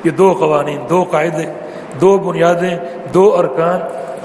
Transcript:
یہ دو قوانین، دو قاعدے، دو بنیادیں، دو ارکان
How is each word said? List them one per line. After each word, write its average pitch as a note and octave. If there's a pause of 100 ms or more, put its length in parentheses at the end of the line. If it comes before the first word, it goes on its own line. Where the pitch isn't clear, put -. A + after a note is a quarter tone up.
یہ E3+
دو F#3
قوانین، D3 (100)
دو F3+
قاعدے، D#3 (480)
دو F#3+
بنیادیں، F3 (360)
دو G3
ارکان F3 (440)